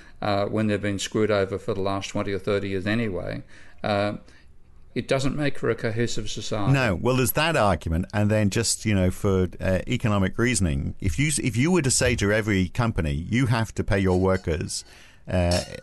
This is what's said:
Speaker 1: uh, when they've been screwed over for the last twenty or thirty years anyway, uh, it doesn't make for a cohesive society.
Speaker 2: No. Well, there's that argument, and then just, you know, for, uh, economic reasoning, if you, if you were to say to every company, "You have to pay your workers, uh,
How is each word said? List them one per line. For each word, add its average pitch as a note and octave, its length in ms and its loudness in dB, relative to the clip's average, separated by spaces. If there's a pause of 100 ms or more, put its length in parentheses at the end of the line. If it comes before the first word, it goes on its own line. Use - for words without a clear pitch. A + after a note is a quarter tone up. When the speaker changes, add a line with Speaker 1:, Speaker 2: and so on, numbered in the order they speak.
(220)
Speaker 1:
uh, G2+ 260 0
when G#2+ 200 0
they've G#2 140 0
been G2+ 180 -2
screwed G#2+ 320 0
over G2 260 0
for A2 160 -6
the G2+ 80 -2
last G2 280 -4
twenty G2+ 240 -4
or F#2+ 60 -2
thirty G2+ 280 0
years F#2+ 180 -4
anyway, G#2 560 -2 (440)
uh, G#2 320 0 (800)
it B2+ 120 -4
doesn't C3+ 280 0
make D3 240 0
for C3 100 0
a A2+ 60 0
cohesive A2+ 560 -2
society. G#2+ 420 0
Speaker 2:
No. B2 220 2
Well, A#2+ 200 0
there's B2+ 180 2
that D3+ 220 0
argument, F#2 560 2
and G#2 180 2
then G#2+ 200 4
just, - 360 -2
you G#2+ 100 2
know, F#2 160 4
for, F#2 360 2 (140)
uh, F#2 260 0
economic G#2 500 0
reasoning, F2+ 640 0
if F#2+ 200 -2
you, D3+ 120 2 (120)
if A2 120 -2
you C3 140 2
were F3+ 140 4
to B2+ 80 0
say B2 240 2
to G2+ 180 2
every G2+ 360 2
company, F#2+ 440 0
"You F#2 320 0
have A2+ 300 0
to F#2+ 80 -2
pay G2+ 160 2
your F#2 200 4
workers, F#2 640 0 (460)
uh, F2 320 2 (220)